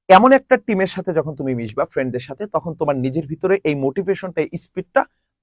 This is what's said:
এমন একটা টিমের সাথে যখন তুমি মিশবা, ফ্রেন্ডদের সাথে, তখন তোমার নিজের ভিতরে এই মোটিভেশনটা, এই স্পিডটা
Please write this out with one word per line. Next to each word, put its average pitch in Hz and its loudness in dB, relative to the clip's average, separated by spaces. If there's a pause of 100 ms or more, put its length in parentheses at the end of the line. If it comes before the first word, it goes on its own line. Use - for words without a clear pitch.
এমন 226 8
একটা 262 4
টিমের 196 -2
সাথে 185 -6
যখন 151 -2
তুমি 135 -4
মিশবা, 117 -4
ফ্রেন্ডদের 131 -4
সাথে, 135 -12
তখন 160 -6
তোমার 147 -2
নিজের 135 -4
ভিতরে 185 -2
এই 151 0
মোটিভেশনটা, 170 -4
এই 170 -6
স্পিডটা - -4 (380)